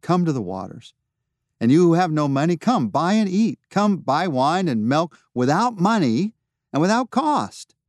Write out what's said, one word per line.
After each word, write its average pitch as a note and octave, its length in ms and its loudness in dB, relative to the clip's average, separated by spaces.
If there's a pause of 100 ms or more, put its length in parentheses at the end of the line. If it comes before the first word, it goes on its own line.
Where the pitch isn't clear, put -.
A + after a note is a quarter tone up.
come F3 240 0
to D#3+ 80 0
the B2+ 100 -2
waters. F#2 520 -10 (680)
And A#2 100 2
you E3+ 140 6
who E3 100 4
have F3 160 2
no D3+ 160 0
money, D3 300 0
come, A3 320 0
buy E3+ 240 0
and G#3+ 160 0
eat. F#3+ 320 -2 (100)
Come, G3+ 280 0
buy C#3 280 -2
wine D#3 400 0
and A2+ 220 -2
milk D#3+ 280 -2 (160)
without F3 460 0
money F3+ 560 0 (380)
and C#3 100 0
without A3+ 280 0
cost. B3+ 680 -4 (120)